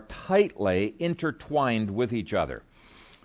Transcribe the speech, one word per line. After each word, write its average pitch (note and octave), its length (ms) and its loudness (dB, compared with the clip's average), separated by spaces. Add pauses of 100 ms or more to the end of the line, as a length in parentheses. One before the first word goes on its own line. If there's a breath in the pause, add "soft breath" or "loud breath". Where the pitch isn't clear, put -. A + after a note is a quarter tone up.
tightly G#2 920 2
intertwined C#3+ 920 0
with A2+ 220 0
each G#2 200 -4
other. C#2+ 300 0 (600 loud breath)